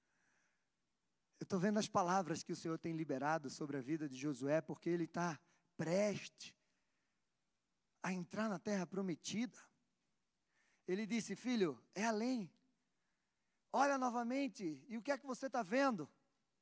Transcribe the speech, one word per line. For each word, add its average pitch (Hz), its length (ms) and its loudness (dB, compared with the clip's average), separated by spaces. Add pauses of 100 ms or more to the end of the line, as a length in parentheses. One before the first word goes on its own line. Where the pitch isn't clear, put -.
(1400)
Eu 147 60 -8
tô 196 120 0
vendo 208 200 2
as 214 100 4
palavras 175 560 2
que - 80 -6
o 165 40 -2
Senhor 165 220 -2
tem 165 180 -4
liberado 147 540 0
sobre 143 280 -4
a 135 40 -2
vida 151 260 -2
de 131 80 -10
Josué, 139 460 0
porque 156 280 -6
ele 170 180 0
tá 170 320 -2 (380)
prestes 190 760 -2 (1500)
a 180 80 0
entrar 202 380 -2
na 180 100 0
terra 196 260 0
prometida." 190 720 -2 (1300)
Ele 202 180 0
disse: 202 300 0
"Filho, 202 460 2 (120)
é 202 120 -2
além. 226 460 0 (1200)
Olha 277 260 4
novamente, 233 880 -2
e 226 100 -6
o 226 40 -8
que 269 100 -2
é 311 60 0
que - 80 -20
você 269 240 -4
tá 233 140 0
vendo? 214 440 2 (540)